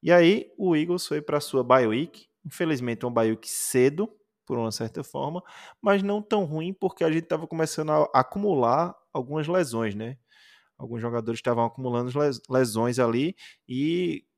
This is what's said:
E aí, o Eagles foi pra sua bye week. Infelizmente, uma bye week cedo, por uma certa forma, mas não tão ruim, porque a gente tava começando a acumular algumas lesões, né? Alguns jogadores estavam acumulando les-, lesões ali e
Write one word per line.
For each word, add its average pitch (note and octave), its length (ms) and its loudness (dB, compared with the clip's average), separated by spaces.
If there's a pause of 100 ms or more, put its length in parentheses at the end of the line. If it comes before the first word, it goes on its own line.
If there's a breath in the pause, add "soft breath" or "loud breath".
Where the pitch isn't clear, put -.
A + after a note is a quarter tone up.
E E3 120 2
aí, F3 440 6
o F3 200 2
Eagles F3 300 0
foi D3+ 140 -2
pra D3 200 -2
sua C3 240 -2
bye B2+ 220 6
week. B2+ 420 -4 (160)
Infelizmente, B2 600 -4
uma B2 80 -2
bye A2+ 180 2
week A2 180 -6
cedo, D3 600 2 (380)
por B2+ 120 -4
uma A2+ 120 -2
certa A2+ 320 -8
forma, C#3+ 400 -8 (380 loud breath)
mas G3 240 2
não G#3 180 -2
tão G#3 220 0
ruim, D#3+ 280 -4
porque - 300 -4
a D#3+ 80 2
gente E3 160 -2
tava D#3+ 220 -4
começando D#3+ 420 -4
a D3+ 140 4 (100)
acumular D#3 800 2 (180)
algumas D3 360 -6
lesões, A#2+ 460 -2
né? A#2 240 -10 (600 soft breath)
Alguns A#2 220 -10
jogadores A#2 380 -4
estavam A#2+ 260 2
acumulando B2 520 -4
les-, C#3+ 320 -2
lesões A#2+ 500 0
ali B2+ 360 0 (340 loud breath)
e D#3 560 -4 (140)